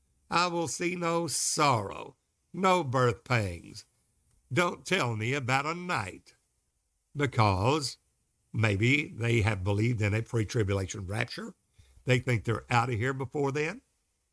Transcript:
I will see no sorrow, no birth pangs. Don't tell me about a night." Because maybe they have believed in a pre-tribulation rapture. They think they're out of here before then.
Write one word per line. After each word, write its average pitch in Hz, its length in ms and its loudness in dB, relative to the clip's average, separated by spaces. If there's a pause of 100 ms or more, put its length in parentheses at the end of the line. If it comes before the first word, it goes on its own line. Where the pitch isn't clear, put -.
(320)
I 175 160 2
will 170 200 -2
see 180 280 -4
no 170 320 0
sorrow, 127 880 0 (380)
no 180 300 4
birth 127 400 2
pangs. 98 640 -4 (680)
Don't 175 320 0
tell 135 320 0
me 110 180 -2
about 135 340 0
a 160 80 -2
night." 160 580 -6 (840)
Because 123 840 2 (560)
maybe 113 540 2
they 117 340 0
have 98 220 0
believed 104 380 0
in 104 120 2
a 110 80 0
pre-tribulation 104 840 -2
rapture. 117 480 -6 (520)
They 127 140 4
think 120 240 0
they're 110 260 -4
out 120 200 2
of 117 80 -2
here 127 160 -2
before 139 380 -4
then. 156 300 -4 (520)